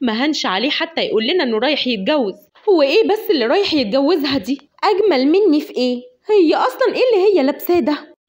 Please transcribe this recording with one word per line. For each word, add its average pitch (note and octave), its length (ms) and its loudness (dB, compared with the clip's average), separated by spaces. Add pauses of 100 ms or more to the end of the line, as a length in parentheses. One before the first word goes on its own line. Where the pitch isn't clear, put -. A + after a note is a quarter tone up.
ما A#3 240 -2
هنش D4+ 200 -4
عليه G#3+ 240 -2
حتى D#4+ 320 -6
يقول G#3+ 260 -2
لنا F4 160 0
إنه A#3 140 -2
رايح C4 300 -2
يتجوز. A#3+ 480 -2 (320)
وإيه E4 400 4
بس G#4 240 -2
اللي C4+ 140 0
رايح F#4 280 0
يتجوزها C#4 640 0
دي؟ C4+ 240 -6 (220)
أجمل F#4 440 2
مني D#4+ 340 2
في - 160 -10
إيه؟ B3 240 -2 (280)
هي F#4+ 260 4
أصلًا B4+ 400 0
إيه - 60 0 (120)
اللي F#4+ 260 4
هي C#4 40 0
لابساه C#4+ 360 0
ده؟" D4 360 -4 (140)